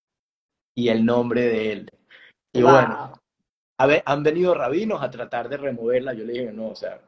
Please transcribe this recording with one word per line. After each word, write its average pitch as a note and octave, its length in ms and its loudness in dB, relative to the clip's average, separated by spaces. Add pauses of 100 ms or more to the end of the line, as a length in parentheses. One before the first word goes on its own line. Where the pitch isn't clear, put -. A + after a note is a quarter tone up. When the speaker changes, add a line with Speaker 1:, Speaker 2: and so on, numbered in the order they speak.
(760)
Speaker 1:
y A#2+ 120 0
el A2+ 160 2
nombre A#2+ 380 0
de A2 300 0
él. G2+ 200 -12 (600)
Y A#2+ 100 2
Speaker 2:
Wow. B2+ 100 8
Speaker 1:
bueno, - 400 4 (640)
a C3+ 80 4
ver, D3+ 200 4
han C#3+ 160 -2
venido E3+ 320 2
rabinos D#3 480 -2
a B2 80 -6
tratar A#2+ 380 -8
de C#3 100 -8
removerla. B2+ 560 -2
Yo A2 100 -10
le A#2 80 -8
dije, B2 200 -8
"No, A2 160 -10
o G#2+ 80 -12
sea, F#2+ 320 -12